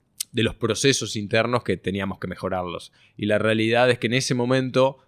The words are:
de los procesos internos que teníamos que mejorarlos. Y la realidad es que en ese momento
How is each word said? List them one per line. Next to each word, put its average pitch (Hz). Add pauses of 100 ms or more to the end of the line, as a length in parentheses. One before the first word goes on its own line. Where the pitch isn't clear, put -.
(320)
de 113
los 113
procesos 117
internos 113
que 92
teníamos 98
que -
mejorarlos. 90 (240)
Y 104
la 104
realidad 110
es 113
que 120
en 110
ese 135
momento 127 (100)